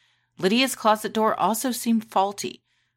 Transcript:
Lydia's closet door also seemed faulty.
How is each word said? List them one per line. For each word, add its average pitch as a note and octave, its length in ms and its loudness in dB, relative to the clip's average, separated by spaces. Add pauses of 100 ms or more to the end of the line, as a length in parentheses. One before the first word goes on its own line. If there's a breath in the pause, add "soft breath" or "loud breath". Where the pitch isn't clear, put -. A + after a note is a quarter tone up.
(380)
Lydia's A#3 360 2
closet G#3+ 380 0
door A3 260 0
also A3 320 0
seemed A3+ 400 -2
faulty. - 520 -2 (340)